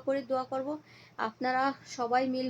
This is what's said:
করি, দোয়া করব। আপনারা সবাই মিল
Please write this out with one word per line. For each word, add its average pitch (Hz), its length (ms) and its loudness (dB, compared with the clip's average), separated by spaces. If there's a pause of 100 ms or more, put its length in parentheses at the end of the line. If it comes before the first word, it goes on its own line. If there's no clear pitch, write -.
করি, 277 140 2 (100)
দোয়া 262 220 0
করব। 262 160 -2 (500)
আপনারা 254 440 0 (340)
সবাই 247 320 2
মিল 254 220 -2